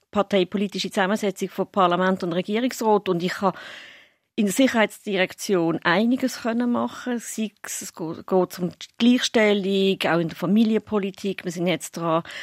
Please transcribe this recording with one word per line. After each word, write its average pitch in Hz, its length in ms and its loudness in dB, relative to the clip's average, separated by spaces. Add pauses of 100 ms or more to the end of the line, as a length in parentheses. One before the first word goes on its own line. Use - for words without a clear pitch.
(100)
parteipolitische 196 800 0
Zusammensetzung 196 580 -2
von - 200 -6
Parlament 185 540 2
und 175 120 -2
Regierungsrat. 214 720 0
Und 175 140 0
ich 180 180 -4
habe 190 160 0 (800)
in 214 100 0
der 190 60 0
Sicherheitsdirektion 190 1300 0
einiges 233 580 2
können 240 300 -2
machen. 240 480 -4
Sei - 320 -6 (100)
es, - 200 -10
es - 120 -14
go-, 165 200 -10
geht - 440 0
um 175 120 -4
die - 180 -18 (100)
Gleichstellung, 202 1120 4
auch 165 60 2
in 170 80 0
der - 100 -8
Familienpolitik. 202 1080 0
Wir 180 80 -6
sind 175 160 -2
jetzt 160 280 -4
dran, 170 280 0 (180)